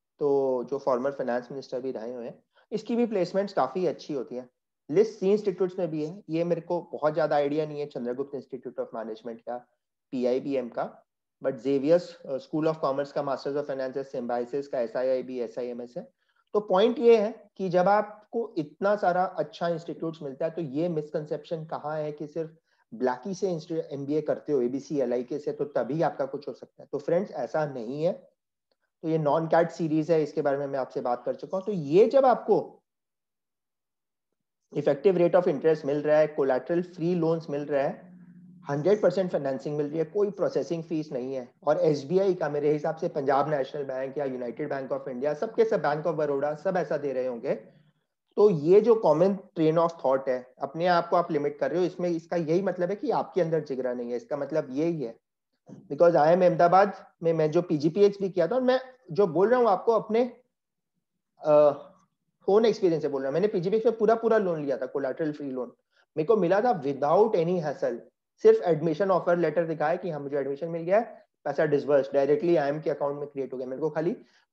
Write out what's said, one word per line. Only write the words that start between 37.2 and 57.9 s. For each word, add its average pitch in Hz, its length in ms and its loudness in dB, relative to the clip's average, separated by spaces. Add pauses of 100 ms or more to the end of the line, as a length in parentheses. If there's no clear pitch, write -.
loans 160 260 -2
मिल 143 140 -4
रहा 143 180 0
है, - 320 -6 (560)
हंड्रेड 170 320 2
परसेंट 185 300 2
फाइनेंसिंग 147 440 -4
मिल 147 100 -2
रही 151 120 -6
है, 160 60 -2
कोई 202 260 -2
प्रोसेसिंग 165 540 -2
फीस 156 280 -6
नहीं 127 220 -6
है, 123 180 -10 (140)
और 151 120 2
एसबीआई 170 560 2
का 165 140 -4
मेरे 147 240 0
हिसाब 156 240 -2
से 175 120 -4
पंजाब 139 420 0
नेशनल 143 340 -4
बैंक 131 340 -6
या 143 80 -4
United 127 460 -6
Bank 135 160 -6 (100)
of 131 160 -10
India, 143 200 -2
सबके 220 300 0
सब, 214 180 0
Bank 151 240 0
of 156 140 -2
Baroda, 147 360 0
सब 185 200 -2
ऐसा 160 200 -2
दे 143 160 -4
रहे 127 140 -2
होंगे। 123 280 -4 (840)
तो 208 140 8
ये 170 300 6
जो 220 140 4
कॉमन 190 400 4
train 160 400 0
of 170 140 4
thought 135 400 0
है, 123 340 -4
अपने 160 240 -4
आप 170 220 4
को 185 80 2
आप 170 140 2
लिमिट 156 280 -2
कर 180 120 -2
रहे 165 100 0
हो, 180 60 2
इसमें 175 240 -4
इसका 165 260 -4
यही 170 260 0
मतलब 180 280 -2
है 202 60 -4
कि 247 140 -4
आपके 170 300 -2
अंदर 160 240 0
जिगरा 123 300 -4
नहीं 120 160 -8
है, 123 60 -4
इसका 117 200 -6
मतलब 143 340 -4
यही 156 320 -2
है। 113 160 -10 (540)
Because 170 400 4
I 160 240 6
am 185 60 4
अहमदाबाद 180 640 4 (160)
में 165 100 2
मैं 156 180 2
जो 170 120 2
पीजीपीएच 175 580 2